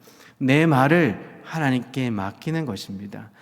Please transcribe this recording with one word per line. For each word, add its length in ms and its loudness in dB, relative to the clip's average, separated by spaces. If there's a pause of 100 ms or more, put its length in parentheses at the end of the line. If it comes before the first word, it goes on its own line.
(380)
내 280 4
말을 800 2
하나님께 640 -4
맡기는 560 -6
것입니다. 680 -12 (100)